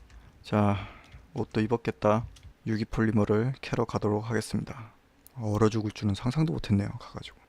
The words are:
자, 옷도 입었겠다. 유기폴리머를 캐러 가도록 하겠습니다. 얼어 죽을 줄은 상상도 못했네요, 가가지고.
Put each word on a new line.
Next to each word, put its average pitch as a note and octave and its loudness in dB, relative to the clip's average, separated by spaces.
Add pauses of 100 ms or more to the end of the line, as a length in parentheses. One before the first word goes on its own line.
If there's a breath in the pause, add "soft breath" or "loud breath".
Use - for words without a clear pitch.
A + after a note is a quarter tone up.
(420 soft breath)
자, G2+ 0 (460 loud breath)
옷도 A2+ -2
입었겠다. A2 2 (400)
유기폴리머를 A2 2
캐러 B2 -2
가도록 A2 -2
하겠습니다. - -6 (420)
얼어 G#2+ 2
죽을 G#2+ -2
줄은 G2+ 0
상상도 D#3 0
못했네요, G2+ 0
가가지고. - -14